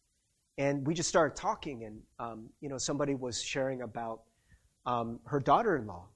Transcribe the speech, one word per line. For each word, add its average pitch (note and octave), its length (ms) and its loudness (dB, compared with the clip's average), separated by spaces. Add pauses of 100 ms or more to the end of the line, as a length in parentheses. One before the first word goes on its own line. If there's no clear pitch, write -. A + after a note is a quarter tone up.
(580)
And C#3+ 280 0
we E3 80 2
just D#3+ 140 -2
started - 280 4
talking, D#3 480 -4
and, G#2+ 160 -12 (180)
um, A2+ 300 -10 (120)
you D3+ 80 -8
know, C3+ 100 -6
somebody C#3+ 360 0
was B2 280 -4
sharing C3 400 -2
about, A2+ 400 -6 (640)
um, A#2 400 0
her D3 120 2
daughter-in-law C#3 760 4